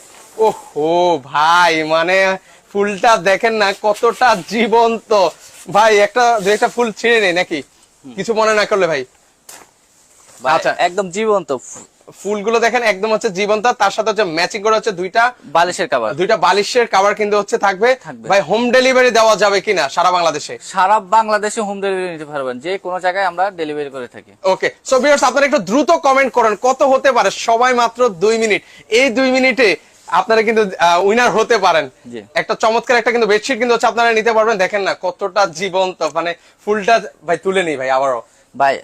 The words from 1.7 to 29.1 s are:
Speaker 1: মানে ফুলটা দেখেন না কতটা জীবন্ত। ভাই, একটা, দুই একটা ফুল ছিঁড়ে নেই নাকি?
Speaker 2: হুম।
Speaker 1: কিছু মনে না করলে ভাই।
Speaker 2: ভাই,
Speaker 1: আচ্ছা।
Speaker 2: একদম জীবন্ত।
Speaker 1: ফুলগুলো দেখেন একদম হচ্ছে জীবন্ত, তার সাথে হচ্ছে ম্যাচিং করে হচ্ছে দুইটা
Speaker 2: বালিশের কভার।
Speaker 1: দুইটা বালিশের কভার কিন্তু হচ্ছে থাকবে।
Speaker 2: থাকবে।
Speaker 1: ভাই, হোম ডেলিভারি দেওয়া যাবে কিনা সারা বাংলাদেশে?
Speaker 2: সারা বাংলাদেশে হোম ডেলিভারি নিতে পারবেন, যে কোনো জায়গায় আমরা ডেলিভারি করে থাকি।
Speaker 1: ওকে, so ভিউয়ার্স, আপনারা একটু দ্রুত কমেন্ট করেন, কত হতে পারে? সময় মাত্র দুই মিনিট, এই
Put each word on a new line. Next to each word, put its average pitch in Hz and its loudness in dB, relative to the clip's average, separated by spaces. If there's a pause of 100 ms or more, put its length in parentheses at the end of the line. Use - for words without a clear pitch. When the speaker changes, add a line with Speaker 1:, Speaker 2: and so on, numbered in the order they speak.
Speaker 1:
মানে 185 2 (360)
ফুলটা 202 2
দেখেন 196 0
না 202 0
কতটা 220 0 (120)
জীবন্ত। 226 2 (420)
ভাই, 208 4
একটা, 233 2
দুই 190 0
একটা 220 0
ফুল 240 -4
ছিঁড়ে 233 0
নেই 190 2
নাকি? 170 -4 (420)
Speaker 2:
হুম। 127 -18
Speaker 1:
কিছু 202 -6
মনে 214 2
না 208 2
করলে 196 0
ভাই। 143 -4 (1400)
Speaker 2:
ভাই, 147 0
Speaker 1:
আচ্ছা। 165 0
Speaker 2:
একদম 180 -2
জীবন্ত। 196 -2 (680)
Speaker 1:
ফুলগুলো 208 -2
দেখেন 233 0
একদম 214 -2
হচ্ছে 214 -2
জীবন্ত, 202 -2
তার 208 0
সাথে 220 -2
হচ্ছে 214 -2
ম্যাচিং 175 -4
করে 220 2
হচ্ছে 214 -2
দুইটা 202 -2 (120)
Speaker 2:
বালিশের 170 -2
কভার। 123 -2
Speaker 1:
দুইটা 196 0
বালিশের 202 0
কভার 202 0
কিন্তু 208 -2
হচ্ছে 208 -2
থাকবে। 202 0
Speaker 2:
থাকবে। 123 -10
Speaker 1:
ভাই, 196 4
হোম 220 -2
ডেলিভারি 254 4
দেওয়া 220 4
যাবে 196 2
কিনা 175 -2
সারা 180 0
বাংলাদেশে? 156 -2
Speaker 2:
সারা 196 0
বাংলাদেশে 208 0
হোম 202 -6
ডেলিভারি 190 -4
নিতে 156 -12
পারবেন, 135 -6
যে 180 -6
কোনো 180 -8
জায়গায় 185 -2
আমরা 180 -2
ডেলিভারি 151 -8
করে 127 -12
থাকি। 104 -20 (140)
Speaker 1:
ওকে, 185 0 (200)
so 262 2
ভিউয়ার্স, 285 2
আপনারা 269 2
একটু 277 0
দ্রুত 226 0
কমেন্ট 269 2
করেন, 220 0
কত 262 0
হতে 269 2
পারে? 202 2
সময় 240 0
মাত্র 240 0
দুই 208 0
মিনিট, 220 0 (260)
এই 254 2